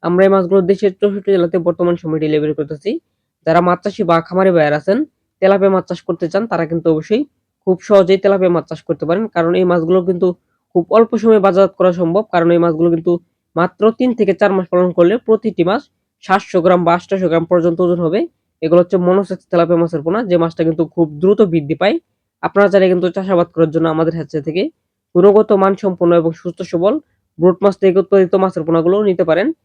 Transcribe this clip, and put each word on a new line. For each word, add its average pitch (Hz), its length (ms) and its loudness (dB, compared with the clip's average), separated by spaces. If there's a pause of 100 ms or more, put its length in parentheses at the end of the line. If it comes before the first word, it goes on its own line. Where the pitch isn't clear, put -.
আমরা 175 220 0
এই 196 100 4
মাছগুলো 190 260 2 (100)
দেশের 196 280 0
চৌষট্টি 202 340 -2
জেলাতে 175 260 0
বর্তমান 175 440 -2
সময়ে 156 200 -4
ডেলিভারি 151 320 -2
করতেছি। 151 360 -8 (560)
যারা 170 220 2
মাছ 180 120 0
চাষি 208 240 -6
বা 165 120 2 (100)
খামারি 190 260 0
ভাইয়েরা 151 280 2
আছেন, 196 180 -2 (440)
তেলাপিয়া 196 320 2
মাছ 180 120 -2
চাষ 180 160 -8
করতে 170 300 -6
চান, 196 160 -2
তারা 170 180 -4
কিন্তু 165 240 -4
অবশ্যই 160 320 -2 (440)
খুব 185 180 0
সহজেই 196 380 2
তেলাপিয়া 190 320 2
মাছ 160 140 -2
চাষ 160 140 -12
করতে 160 240 -6
পারেন, 185 180 -2 (100)
কারণ 170 260 0
এই 185 100 2
মাছগুলো 175 360 0
কিন্তু 180 220 -2 (460)
খুব 175 100 0 (120)
অল্প 226 140 4 (120)
সময়ে 220 220 4
বাজারজাত 190 320 2
করা 185 140 2 (100)
সম্ভব, 180 300 0
কারণ 170 220 0
এই 170 100 2
মাছগুলো 170 320 0
কিন্তু 165 180 -2 (440)
মাত্র 180 260 -4 (140)
তিন 254 180 -2
থেকে 196 260 0
চার 202 120 2
মাস 185 180 -2
পালন 180 220 2
করলে 175 220 2 (100)
প্রতিটি 220 400 -2
মাছ 208 180 -2 (420)
সাতশো 190 400 -2
গ্রাম 180 200 4
বা 170 100 2
আটশো 185 340 -4
গ্রাম 165 220 0
পর্যন্ত 170 300 0
ওজন 175 220 0
হবে। 170 180 -2 (420)
এগুলো 160 200 4
হচ্ছে 175 140 -2 (100)
মনোসেক্স 185 420 -2
তেলাপিয়া 170 320 2
মাছের 170 220 -2
পোনা, 180 180 -2 (100)
যে 175 120 2
মাছটা 165 220 -4
কিন্তু 160 180 -2 (120)
খুব 165 120 0 (120)
দ্রুত 196 220 2 (120)
বৃদ্ধি 156 260 -4
পায়। 208 160 0 (480)
আপনারা - 300 2
চাইলে 190 200 4
কিন্তু 180 220 -2
চাষাবাদ 185 400 -2
করার 160 180 0
জন্য 165 160 0
আমাদের 160 280 -2
হ্যাচারি 151 320 -8
থেকে 165 140 -4 (520)
গুণগত 202 360 4 (120)
মানসম্পন্ন 190 580 0
এবং 165 100 -2 (100)
সুস্থ 175 180 -12 (120)
সবল 185 240 -2 (440)
ব্রুড 175 220 2
মাছ 196 160 2
থেকে 185 220 0
উৎপাদিত 185 440 2
মাছের 185 220 -4
পোনাগুলো 165 320 0 (120)
নিতে 185 160 -2
পারেন। 165 240 0 (160)